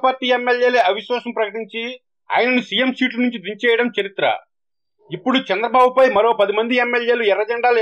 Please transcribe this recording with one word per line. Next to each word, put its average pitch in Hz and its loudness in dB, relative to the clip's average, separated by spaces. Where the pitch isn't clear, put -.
పార్టీ 262 0
ఎమ్మెల్యేలే 247 2
అవిశ్వాసం 233 -4
ప్రకటించి 220 -6
ఆయనను 240 0
సీఎం 247 -2
సీటు 240 -2
నుంచి 240 -4
దించేయడం 233 0
చరిత్ర. 190 -2
ఇప్పుడు 254 -2
చంద్రబాబుపై 254 2
మరో 233 4
పది 202 0
మంది 240 0
ఎమ్మెల్యేలు 240 0
ఎర్ర 208 -2
జెండాలు 240 2